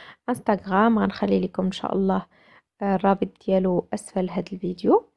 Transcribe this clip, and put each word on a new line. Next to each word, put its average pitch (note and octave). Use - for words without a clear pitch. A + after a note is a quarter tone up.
انستغرام، A3
غنخلي G3
لكم F3+
ان F#3
شاء -
الله، F#3+
آه، G3
الرابط F#3+
ديالو F#3
اسفل F#3
هذا -
الفيديو. F#3+